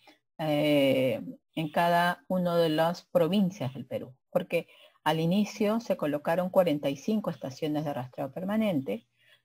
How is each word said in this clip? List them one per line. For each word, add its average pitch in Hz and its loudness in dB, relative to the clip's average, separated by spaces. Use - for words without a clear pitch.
eh, 147 2
en 160 -4
cada 175 2
una 175 0
de 170 4
las 160 0
provincias 170 0
del 131 -12
Perú, 113 -8
porque 175 -4
al 160 0
inicio 202 0
se 190 -2
colocaron 170 -2
cuarenta 151 2
y 139 -2
cinco 214 -2
estaciones 151 -4
de 147 -4
rastreo 139 -8
permanente. 196 -2